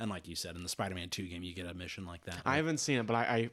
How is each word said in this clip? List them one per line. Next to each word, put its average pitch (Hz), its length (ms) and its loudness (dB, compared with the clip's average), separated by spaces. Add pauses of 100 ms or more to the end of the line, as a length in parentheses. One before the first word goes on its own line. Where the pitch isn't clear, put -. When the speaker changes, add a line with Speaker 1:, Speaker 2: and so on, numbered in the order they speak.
Speaker 1:
And 110 100 -2
like 92 160 -6
you 85 80 -8
said, 85 220 -4
in 87 80 -6
the 87 40 -6
Spider-Man 92 420 -2
two 95 180 -4
game, 87 160 -6
you 90 100 -6
get 90 120 -6
a 87 80 -6
mission 90 320 -8
like 85 180 -10
that. 90 200 -6
Speaker 2:
I 135 120 4
haven't 156 220 2
seen 139 200 4
it, 113 80 2
but 117 80 4
I, 120 380 4